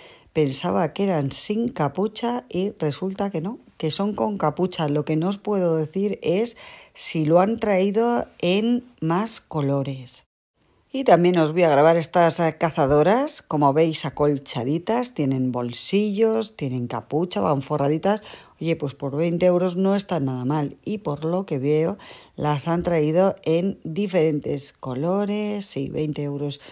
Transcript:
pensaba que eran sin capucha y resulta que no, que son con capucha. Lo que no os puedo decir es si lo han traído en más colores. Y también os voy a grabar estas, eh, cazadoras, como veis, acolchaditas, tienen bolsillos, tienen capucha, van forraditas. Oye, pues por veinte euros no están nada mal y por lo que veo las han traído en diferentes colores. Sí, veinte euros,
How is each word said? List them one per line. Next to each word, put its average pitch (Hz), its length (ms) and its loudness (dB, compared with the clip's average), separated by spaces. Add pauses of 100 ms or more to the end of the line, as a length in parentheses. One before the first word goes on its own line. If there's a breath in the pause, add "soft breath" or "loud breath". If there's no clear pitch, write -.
(340 loud breath)
pensaba 160 580 0
que 196 120 -2
eran 147 280 0
sin 233 380 -2
capucha 220 800 -4
y 190 280 -4
resulta 190 520 -4
que 165 100 -4
no, 214 180 -8 (200)
que 156 120 -2
son 202 240 -2
con 214 220 -2
capucha. 165 540 -2
Lo 147 160 0
que 156 100 0
no 170 140 0
os 196 80 -4
puedo 185 380 0
decir 190 460 0
es 208 360 0 (340 loud breath)
si - 320 -2
lo 165 160 6
han 220 180 2
traído 208 680 2 (160)
en 214 420 2 (160)
más 180 400 -2
colores. 139 840 -4 (680)
Y 262 100 -4
también 175 340 6
os 156 140 4
voy 175 100 2
a 160 80 6
grabar 156 260 6
estas, 165 420 2
eh, 160 200 0
cazadoras, 165 840 2
como 143 320 2
veis, 160 320 2
acolchaditas, 147 1120 -2
tienen 135 360 0
bolsillos, 208 1040 0
tienen 123 320 -4
capucha, 160 540 -4
van 147 220 2
forraditas. 156 600 0 (380 loud breath)
Oye, 165 160 -2
pues 147 180 -8
por 139 220 -8
veinte 170 300 0
euros 180 320 2
no 190 180 2
están 165 300 -2
nada 127 180 -4
mal 143 400 -2
y 208 140 -4
por 151 260 -6
lo 180 220 -2
que 143 120 -4
veo 156 380 0 (400 loud breath)
las 147 320 -2
han 170 140 0
traído 170 600 2
en 175 420 0
diferentes 160 880 -2
colores. 202 920 -4
Sí, 139 240 -4
veinte 151 360 -4
euros, 143 360 -6 (120)